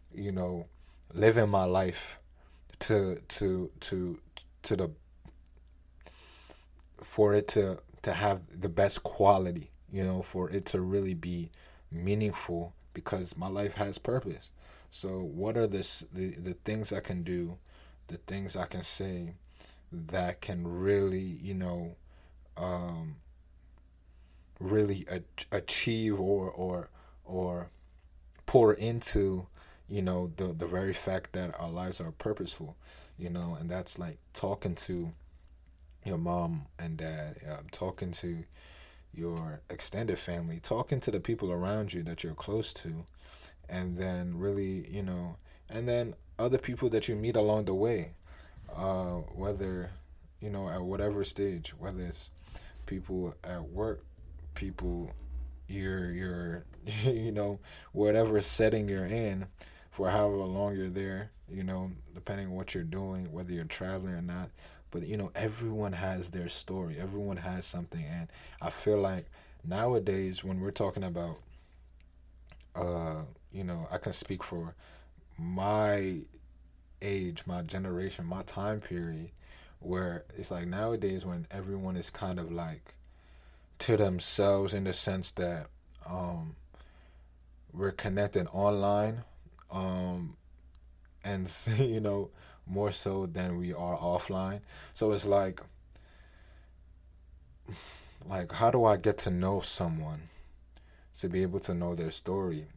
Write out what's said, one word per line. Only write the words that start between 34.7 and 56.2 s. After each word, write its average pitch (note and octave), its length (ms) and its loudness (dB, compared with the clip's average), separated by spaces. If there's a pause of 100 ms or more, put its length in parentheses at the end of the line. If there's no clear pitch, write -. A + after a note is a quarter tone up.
to F2 380 -4 (920)
your F2+ 140 -2
mom E2+ 480 0 (120)
and E2 180 -4
dad, D#2 400 -6 (120)
um, D2 220 -8
talking F2+ 420 -4
to E2+ 320 -4 (720)
your E2 540 -4
extended G2 500 -2
family, E2+ 420 -4
talking B2 400 0
to - 100 0
the F2+ 100 0
people G#2+ 320 -2
around F#2+ 400 0
you F2 100 -4
that E2 220 -6
you're D#2+ 100 -6
close G#2+ 380 -2
to, E2 320 -8 (640)
and F2+ 300 -4
then F2+ 400 -2
really, G2 520 -2
you G2 120 -4
know, F2 340 -4 (320)
and A#2+ 200 -2
then A#2+ 260 0 (240)
other B2+ 200 4
people B2 300 0
that A2 200 4
you A#2 80 0
meet A2+ 200 2
along G#2+ 300 6
the F#2+ 80 2
way, G2 380 2 (640)
uh, F2+ 460 0 (140)
whether, F#2 560 -2 (500)
you G#2+ 100 -6
know, F#2+ 180 -4
at F2+ 140 -2
whatever G2+ 420 0
stage, F#2+ 540 -2
whether F#2 240 -4
it's - 280 -8 (560)
people F#2 480 -2 (100)
at F2 260 -6
work, G#2 320 -2 (520)
people F2+ 560 -4 (580)
you're, F#2+ 420 -2
you're, F2 540 -4 (200)